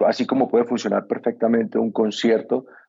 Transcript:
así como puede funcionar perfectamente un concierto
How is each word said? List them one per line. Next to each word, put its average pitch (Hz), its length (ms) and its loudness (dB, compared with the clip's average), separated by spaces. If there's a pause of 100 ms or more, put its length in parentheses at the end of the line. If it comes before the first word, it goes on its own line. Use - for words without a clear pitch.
así 113 200 0
como 131 240 0
puede 233 160 2
funcionar 104 400 -2
perfectamente 113 720 -2
un 113 140 -2
concierto 113 720 0 (220)